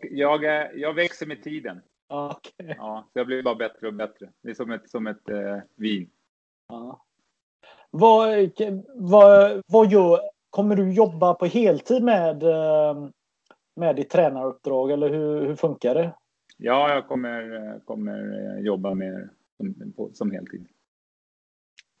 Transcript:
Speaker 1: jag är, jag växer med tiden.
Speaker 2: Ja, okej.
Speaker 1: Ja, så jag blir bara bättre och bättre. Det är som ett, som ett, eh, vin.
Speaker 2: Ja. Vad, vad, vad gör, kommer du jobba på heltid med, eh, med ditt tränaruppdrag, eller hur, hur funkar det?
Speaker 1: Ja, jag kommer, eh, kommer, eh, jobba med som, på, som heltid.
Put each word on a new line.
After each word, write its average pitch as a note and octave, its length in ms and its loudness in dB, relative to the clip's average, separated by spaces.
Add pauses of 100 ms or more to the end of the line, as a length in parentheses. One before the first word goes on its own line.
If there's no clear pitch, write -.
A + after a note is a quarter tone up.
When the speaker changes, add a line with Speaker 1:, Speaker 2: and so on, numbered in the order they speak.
(120)
Speaker 1:
jag C#3+ 320 -2
är, D3+ 320 -4
jag D3 180 -6
växer E3+ 320 -6
med D3+ 180 -14
tiden. A#2+ 380 -12 (280)
Speaker 2:
Ja, C#3+ 280 -10
okej. - 400 -18
Speaker 1:
Ja, G#2+ 360 -14
så B2+ 60 -8
jag A#2+ 80 -4
blir B2+ 160 -6
bara A#2+ 120 -4
bättre A2+ 320 -10
och G#2+ 60 -10
bättre. G#2 360 -12 (140)
Det A#2+ 60 -16
är A2+ 40 -10
som A#2 180 -12
ett, A2 180 -14
som A2 180 -8
ett, G#2 220 -12
eh, G2+ 280 -8 (180)
vin. G#2 340 -6 (580)
Speaker 2:
Ja. A#2+ 360 -20 (880)
Vad, A3 580 4 (460)
vad, G3+ 720 8
vad G#3+ 240 6
gör, F3+ 280 6 (300)
kommer G#3 260 0
du F#3+ 180 0
jobba F3+ 400 2
på F3 120 -4
heltid A3 580 0
med, E3+ 400 0
eh, D3+ 640 0 (680)
med E3 200 -2
ditt C#3 140 -6
tränaruppdrag, C3+ 840 -2
eller D3 180 -2
hur, D3+ 380 -4
hur D3+ 80 -6
funkar C3+ 400 -4
det? E3+ 160 -2 (460)
Speaker 1:
Ja, C#3 360 0
jag C3+ 140 -4
kommer, A#2+ 480 -8
eh, G#2+ 300 -14
kommer, G#2 720 -10
eh, G2+ 80 -8
jobba F#2+ 280 -4
med F#2+ 360 -10 (280)
som, - 400 -12
på, A2 160 -10
som G#2 180 -8
heltid. F2+ 360 -16 (1300)